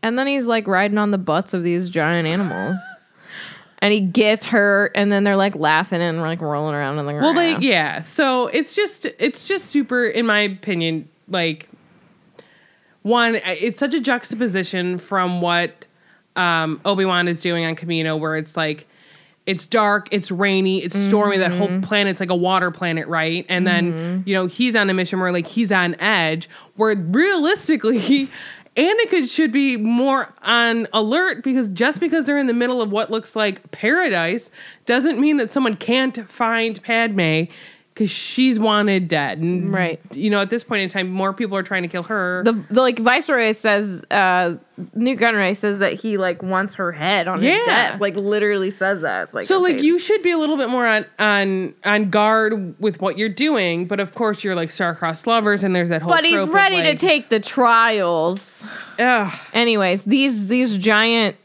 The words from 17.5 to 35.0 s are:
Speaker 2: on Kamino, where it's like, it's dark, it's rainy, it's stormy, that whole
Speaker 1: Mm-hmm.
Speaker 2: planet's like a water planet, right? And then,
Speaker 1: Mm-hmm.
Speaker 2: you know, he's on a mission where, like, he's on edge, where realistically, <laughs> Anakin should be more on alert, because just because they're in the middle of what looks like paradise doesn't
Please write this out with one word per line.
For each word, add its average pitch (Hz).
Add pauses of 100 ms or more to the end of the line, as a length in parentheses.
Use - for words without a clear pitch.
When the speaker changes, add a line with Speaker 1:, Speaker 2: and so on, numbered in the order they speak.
Speaker 2:
on 160
Kamino, 160
where 156
it's 156
like, 156 (600)
it's 190
dark, 208
it's 202
rainy, 190
it's 175
stormy, 202
that 175
whole 180
Speaker 1:
Mm-hmm. 185
Speaker 2:
planet's 196
like 185
a 185
water 180
planet, 165
right? 165
And 185
then, 175
Speaker 1:
Mm-hmm. 175
Speaker 2:
you 196
know, 185
he's 233
on 202
a 190
mission 185
where, 180
like, 175
he's 220
on 175
edge, 170 (280)
where 214
realistically, 269
<laughs> -
Anakin 359
should 311
be 269
more 240 (100)
on 233
alert, 240
because 254
just 226
because 320
they're 285
in 277
the 240
middle 247
of 214
what 214
looks 220
like 208
paradise 226 (360)
doesn't 247